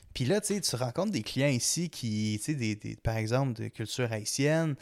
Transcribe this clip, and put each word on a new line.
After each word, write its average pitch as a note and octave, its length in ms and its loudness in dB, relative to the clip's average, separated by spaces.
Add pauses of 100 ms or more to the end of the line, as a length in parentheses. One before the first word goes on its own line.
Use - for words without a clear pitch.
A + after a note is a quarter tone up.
(140)
Puis - 120 -2
là, F#3+ 140 4
tu G3+ 140 -2
sais, G#3 80 -2
tu - 160 0
rencontres C#3+ 340 0
des B2 120 0
clients C3+ 240 2
ici D3+ 420 2
qui, G#2+ 480 0
tu D3 140 -4
sais, - 20 2
des, A2 220 0
des, A2 200 -8
par A2+ 220 -2
exemple, A#2+ 360 2
des A2 180 -6
cultures A2+ 400 -4
haïtiennes, C#3+ 720 2